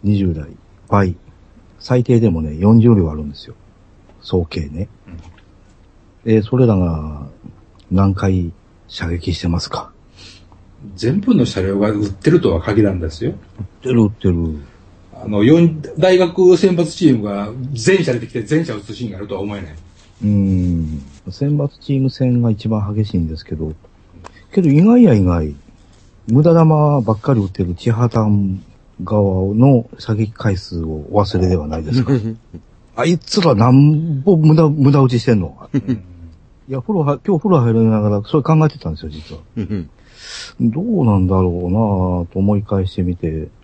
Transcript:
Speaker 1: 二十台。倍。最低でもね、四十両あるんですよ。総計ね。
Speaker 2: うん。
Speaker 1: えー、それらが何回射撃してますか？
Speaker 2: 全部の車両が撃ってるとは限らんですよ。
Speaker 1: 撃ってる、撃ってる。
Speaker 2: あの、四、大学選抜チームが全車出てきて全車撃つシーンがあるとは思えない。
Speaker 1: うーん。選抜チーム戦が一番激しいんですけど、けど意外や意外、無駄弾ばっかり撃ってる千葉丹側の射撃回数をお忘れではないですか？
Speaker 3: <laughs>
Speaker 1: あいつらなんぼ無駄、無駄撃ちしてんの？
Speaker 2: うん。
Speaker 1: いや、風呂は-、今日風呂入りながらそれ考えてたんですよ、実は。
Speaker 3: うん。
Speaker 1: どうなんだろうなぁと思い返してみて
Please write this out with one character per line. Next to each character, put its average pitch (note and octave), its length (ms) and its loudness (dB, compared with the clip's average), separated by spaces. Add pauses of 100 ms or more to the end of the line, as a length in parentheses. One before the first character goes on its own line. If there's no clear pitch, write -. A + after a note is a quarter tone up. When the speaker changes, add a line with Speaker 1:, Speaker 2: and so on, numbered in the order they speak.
Speaker 1:
二 G2+ 140 0
十 F#2+ 160 0
台。 D2+ 160 -10 (400)
倍。 G2 260 0 (640)
最 B2+ 240 0
低 A#2+ 160 4
で A2+ 100 2
も E2 120 -2
ね、 D2+ 180 -8
四 A2 220 6
十 A#2 140 6
両 F2 140 2
あ D2+ 40 -8
る D2+ 80 -10
ん D2 80 -10
で C#2+ 80 -14
す - 100 -20
よ。 - 80 -20 (640)
総 F2+ 240 -2
計 D#2+ 240 -8
ね。 D#2 220 -10 (1400)
Speaker 2:
う A2+ 40 -6
ん。 A2 40 4
Speaker 1:
え A2 60 6
ー、 G#2 40 -2
そ B2 140 -2
れ B2+ 80 6
ら A2 100 4
が D2+ 520 -4 (640)
何 G2 240 2
回 F#2 380 -2 (380)
射 - 180 -10
撃 E2+ 260 -6
し D#2 60 -8
て - 80 -6
ま E2+ 140 -2
す - 80 -10
か？ - 220 -10 (1040)
Speaker 2:
全 A#2+ 260 -2
部 B3 120 0
の C3+ 120 2
車 - 160 -6
両 G2 180 -2
が G#2 120 0
撃 G#2 160 -2
っ - 20 -4
て - 200 -2
る E3 120 4
と G2 120 0
は E2 80 -2
限 G#2+ 200 0
ら G2+ 100 2
ん F#2 80 -6
で E2 100 -6
す - 140 -12
よ。 C#3+ 80 -4
Speaker 1:
撃 - 20 -8
っ - 320 -16 (180)
て B2+ 100 -4
る、 A#2 100 4
撃 G#2 40 2
っ G2+ 40 -2
て - 160 -4
る。 F2+ 80 2 (760)
Speaker 2:
あ - 140 -16
の、 G#2 160 -2
四、 D#3 380 4 (160)
大 F#3 200 4
学 F3+ 400 4
選 F3+ 180 2
抜 E3 100 0
チ E3+ 220 -2
ー B2+ 100 4
ム G#2 60 -4
が G2+ 260 -6 (220)
全 D#3+ 320 0
車 C#3+ 100 -2
出 A#2 60 -4
て A#2 80 -12
き - 60 -18
て A#2 100 -6
全 D3+ 220 -2
車 A#2+ 100 -10
撃 G2+ 60 -12
つ G#2 140 -16
シ A#2+ 100 -10
ー - 20 -6
ン G2+ 40 -8
が F#2 60 -14
あ F#2+ 40 -12
る G#2 60 -12
と G2 80 -10
は F#2+ 60 -8
思 G#2 140 -8
え G2 60 -10
な E2 80 -14
い。 D2+ 60 -20 (480)
Speaker 1:
う - 20 -2
ー G#2 40 2
ん。 F2+ 720 0 (300)
選 C#3+ 260 -2
抜 C#3+ 120 -2 (100)
チ - 140 -6
ー C3+ 80 0
ム C3+ 80 0
戦 B2 320 0
が A#2 100 0
一 G#2 160 -4
番 G#2+ 280 -2
激 G#2 140 -2
し - 60 -14
い - 20 0
ん E2 100 -2
で D#2 80 -8
す D#2 80 -14
け - 120 -10
ど、 D#2 180 -8 (760)
け G3 100 0
ど E3 80 2
意 C#3+ 140 4
外 A#3+ 200 6
や E3+ 100 6
意 G2+ 100 4
外、 E2 320 0 (720)
無 C3 160 4
駄 E3 100 6
弾 D3+ 480 4
ば G#2+ 120 -2
っ G#2 60 -4
か C#3 140 0
り A#2 60 2
撃 G2 80 0
っ - 20 -6
て F#2+ 140 -4
る F2 100 -4
千 A2+ 180 -4
葉 A2+ 180 0
丹 G#2 540 -2 (400)
側 G2 520 0
の B2 420 4
射 - 180 -6
撃 G#2+ 180 -4
回 G2+ 220 -2
数 E2+ 280 -8
を D#2 280 -8
お G2+ 120 2
忘 F#2 160 -2
れ F#2 80 2
で F2+ 80 2
は D2+ 120 -4
な D#2 120 -8
い D#2+ 40 -10
で D2+ 100 -6
す B2 100 0
か？ A2 80 -2 (420)
Speaker 3:
<laughs> - 420 -20
Speaker 1:
あ A#2+ 100 -2
い E3+ 120 0
つ - 240 -4
ら D#3 140 4
な A2+ 160 4
ん D3 500 4
ぼ F3 160 4
無 D#3 180 4
駄、 D#3+ 140 4
無 C#3+ 220 2
駄 C#3 100 4
撃 C3 80 4
ち A#2+ 100 0
し - 60 -6
て B2 80 2
ん G#2 60 2
の？ E2+ 180 -6 (160)
Speaker 2:
う C#3+ 40 0
ん。 A2+ 260 -6 (640)
Speaker 1:
い - 20 -8
や、 C3+ 100 -8
風 G#3+ 120 -6
呂 F#3+ 60 0
は-、 C#3+ 260 0
今 G3 120 0
日 D3+ 60 -4
風 F#3+ 120 2
呂 D3+ 60 6
入 A#2 120 2
り A2+ 120 2
な A2 160 2
が G#2 80 0
ら G#2 140 0
そ - 140 -2
れ C#3 60 0
考 D#3 220 2
え D3 40 2
て - 80 -14
た - 120 -10
ん D#2+ 40 -6
で D2+ 60 -12
す - 60 -16
よ、 D#2 60 -12
実 D#2 240 -16
は。 D2+ 60 -18 (140)
Speaker 3:
う A2+ 60 -6
ん。 F#2 280 -8 (680)
Speaker 1:
ど A#2+ 220 0
う G3+ 240 0
な G#2 120 2
ん F#2 100 0
だ F#2+ 80 0
ろ F#2 140 2
う F2 220 -4
な G2+ 80 0
ぁ F#2 460 -2
と - 140 -10
思 G2+ 180 0
い G2 60 -4
返 F#2+ 240 -4
し - 80 -10
て F#2+ 80 -4
み F2 120 -4
て D#2 320 -8 (160)